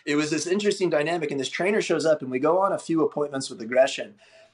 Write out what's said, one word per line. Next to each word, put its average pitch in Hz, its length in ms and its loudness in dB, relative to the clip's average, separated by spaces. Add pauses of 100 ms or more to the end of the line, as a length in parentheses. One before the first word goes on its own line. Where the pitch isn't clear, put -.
it 147 100 0
was 151 140 2
this 156 160 -2
interesting 196 440 0
dynamic. 156 400 0
And 139 80 -4
this 131 120 -4
trainer 196 320 0
shows 160 240 0
up 156 160 4
and 127 80 -8
we 127 100 -2
go 160 180 4
on 190 140 2
a 151 60 -2
few 160 260 0
appointments 135 460 -4
with 127 100 -14
aggression. 123 540 0 (400)